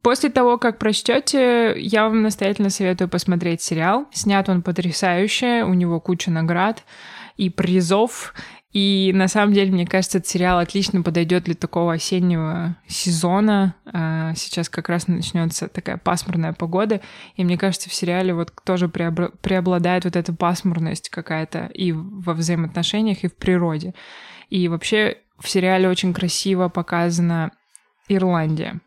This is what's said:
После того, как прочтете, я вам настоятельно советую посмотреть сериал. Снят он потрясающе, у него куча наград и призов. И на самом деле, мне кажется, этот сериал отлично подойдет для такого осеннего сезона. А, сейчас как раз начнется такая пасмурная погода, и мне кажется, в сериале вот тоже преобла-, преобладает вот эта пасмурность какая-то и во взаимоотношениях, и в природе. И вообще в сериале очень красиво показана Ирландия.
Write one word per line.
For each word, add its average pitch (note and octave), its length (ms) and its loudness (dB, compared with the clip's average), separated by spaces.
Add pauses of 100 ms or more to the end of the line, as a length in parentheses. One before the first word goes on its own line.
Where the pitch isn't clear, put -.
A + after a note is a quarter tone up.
После A#3+ 280 2
того, A#3+ 280 4
как A#3 200 0
прочтете, A#3+ 1000 2
я G#3+ 280 2
вам A3 160 2
настоятельно G3+ 480 0
советую F#3 400 0
посмотреть E3+ 520 0
сериал. F#3 500 0
Снят G3 360 0
он F3+ 140 2
потрясающе, F#3+ 1000 0
у F#3 100 2
него F3 260 2
куча F3 320 -2
наград F3 520 0 (520)
и F#3+ 140 0
призов. F#3 840 0 (380)
И G3 440 2
на F#3+ 120 4
самом G#3 240 2
деле, G3 200 4
мне F3 160 2
кажется, F#3+ 320 0
этот - 100 -6
сериал F3+ 300 2
отлично F3+ 420 0
подойдет E3+ 420 0
для E3+ 120 -2
такого E3+ 380 -2
осеннего E3+ 840 0 (100)
сезона. F#3 880 2 (160)
А, D#3+ 440 -2
сейчас - 340 -6
как - 200 -6
раз E3+ 180 0
начнется E3 600 -2
такая F3+ 300 -6
пасмурная E3+ 560 -2
погода, F#3+ 480 -2 (340)
и F#3 80 -2
мне F3 140 2
кажется, F#3 320 -2
в - 40 -8
сериале F3+ 400 0
вот E3+ 200 -4 (100)
тоже F3+ 240 0
преобла-, E3+ 540 -2
преобладает F3+ 640 0
вот F3 100 -4
эта E3+ 180 -2
пасмурность E3 760 -2
какая-то E3 640 -6
и F3+ 180 -2
во F3 420 -6
взаимоотношениях, E3+ 880 0
и F#3 40 -2
в - 80 -6
природе. F3 600 0 (540)
И F#3 180 0
вообще G#3 500 0 (220)
в - 100 -10
сериале F#3 400 2
очень F3+ 240 0
красиво F#3 560 0
показана E3+ 840 0 (560)
Ирландия. E3+ 800 0